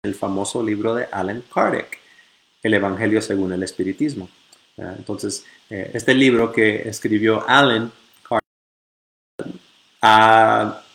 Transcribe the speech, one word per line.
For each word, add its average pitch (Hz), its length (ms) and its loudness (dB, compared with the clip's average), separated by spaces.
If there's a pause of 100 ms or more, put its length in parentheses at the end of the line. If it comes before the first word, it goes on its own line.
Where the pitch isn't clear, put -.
el 98 120 -6
famoso 101 480 -6
libro 107 320 -4
de 123 160 -6
Allan 98 320 -8 (100)
Kardec, - 460 -4 (640)
El 107 100 0
evangelio 101 480 0
según 98 320 -4
el 92 100 -4
espiritismo. 95 680 -6 (480)
¿Ya? 92 200 -12
Entonces, 104 480 -10 (240)
eh, 98 240 -10
este 117 200 2
libro 120 380 4
que 110 360 0
escribió 107 600 -2
Allan 120 440 2 (360)
Kardec - 1300 -10 (420)
ha 110 840 4 (120)